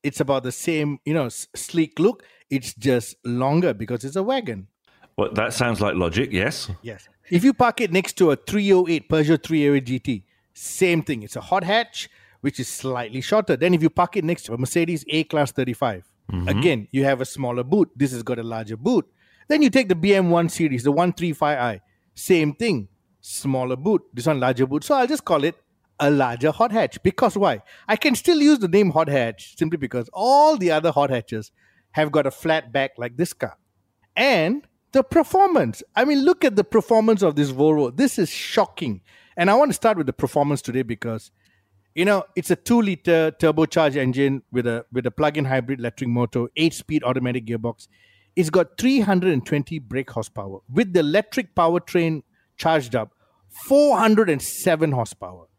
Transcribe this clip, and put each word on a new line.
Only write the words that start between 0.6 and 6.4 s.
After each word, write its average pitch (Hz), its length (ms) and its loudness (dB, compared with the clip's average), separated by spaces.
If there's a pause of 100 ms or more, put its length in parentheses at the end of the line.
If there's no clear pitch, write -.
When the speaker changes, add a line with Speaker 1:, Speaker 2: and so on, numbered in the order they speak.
Speaker 1:
you 147 80 -2
know, 156 140 0
s-, - 280 -12
sleek - 420 -4
look. 208 260 0 (260)
It's 127 240 -6
just 120 420 -2 (100)
longer 135 480 0
because 117 300 -8
it's 135 120 -12
a 190 80 -2
wagon. 185 440 -6 (500)
Speaker 2:
Well, 101 160 -2
that 110 200 -2
sounds 117 260 -2
like 101 160 0
logic, 90 360 0
yes. 104 380 -4 (120)